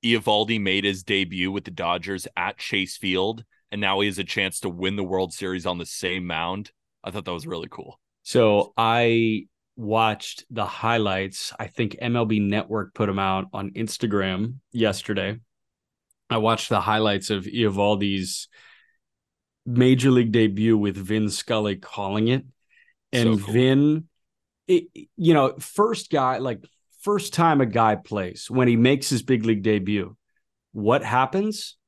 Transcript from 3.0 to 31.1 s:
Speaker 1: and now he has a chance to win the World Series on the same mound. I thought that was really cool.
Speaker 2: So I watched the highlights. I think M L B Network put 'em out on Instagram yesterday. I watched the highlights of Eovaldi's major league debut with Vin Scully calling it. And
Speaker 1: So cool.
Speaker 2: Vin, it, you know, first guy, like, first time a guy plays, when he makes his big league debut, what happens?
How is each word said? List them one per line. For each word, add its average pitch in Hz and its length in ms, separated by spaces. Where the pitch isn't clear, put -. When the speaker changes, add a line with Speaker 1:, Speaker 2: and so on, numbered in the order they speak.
Speaker 1:
and 104 100
now 98 180
he 104 80
has 92 100
a 95 60
chance 95 380
to 101 80
win 92 260
the 101 80
World 92 300
Series 92 320
on 90 120
the 85 80
same 92 400
mound. 87 460
I - 80
thought 92 140
that 90 80
was 87 120
really 82 240
cool. - 300
Speaker 2:
So 107 540
I 113 720
watched 110 760
the 110 160
highlights. 98 920
I 107 80
think 107 320
M 120 160
L 120 100
B 107 140
Network 101 540
put 104 160
'em 98 100
out 95 340
on 98 180
Instagram 104 840
yesterday. 104 680
I 117 80
watched 110 320
the 104 120
highlights 107 480
of 101 160
Eovaldi's 101 1000
major 127 460
league 123 200
debut 110 460
with 101 180
Vin 104 340
Scully 107 460
calling 101 520
it. 131 180
And 117 260
Speaker 1:
So 98 80
cool. 101 80
Speaker 2:
Vin, 139 540
it, 180 180
you 165 160
know, 139 260
first - 500
guy, 131 280
like, 117 260
first 208 320
time 160 280
a 131 40
guy 110 300
plays, 95 540
when 123 180
he 120 80
makes 131 340
his 123 140
big 117 220
league 107 180
debut, 101 540
what 113 300
happens? 165 760